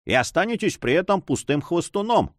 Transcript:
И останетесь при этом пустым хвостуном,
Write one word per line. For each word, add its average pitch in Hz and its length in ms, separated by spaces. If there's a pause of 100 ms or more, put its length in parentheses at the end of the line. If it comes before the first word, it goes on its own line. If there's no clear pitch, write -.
И - 100
останетесь 190 640
при 120 140
этом 190 280
пустым 147 400
хвостуном, 185 800